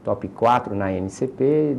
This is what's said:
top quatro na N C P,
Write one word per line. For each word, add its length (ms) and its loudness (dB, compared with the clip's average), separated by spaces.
top 260 -2
quatro 460 2
na 160 0
N 200 -2
C 160 -4
P, 520 2